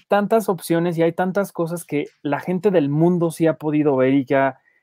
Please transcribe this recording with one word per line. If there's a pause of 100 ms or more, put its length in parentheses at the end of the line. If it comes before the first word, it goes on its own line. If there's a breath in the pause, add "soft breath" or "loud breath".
tantas
opciones
y
hay
tantas
cosas
que (140)
la
gente
del
mundo
sí
ha
podido
ver
y
que
ha, (240)